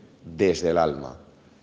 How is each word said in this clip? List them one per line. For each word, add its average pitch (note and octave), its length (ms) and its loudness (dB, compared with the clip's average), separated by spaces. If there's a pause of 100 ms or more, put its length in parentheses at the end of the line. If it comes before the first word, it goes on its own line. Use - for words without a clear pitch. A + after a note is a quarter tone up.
(240)
desde E2+ 460 0
el E2+ 80 2
alma. C#2 400 -2 (440)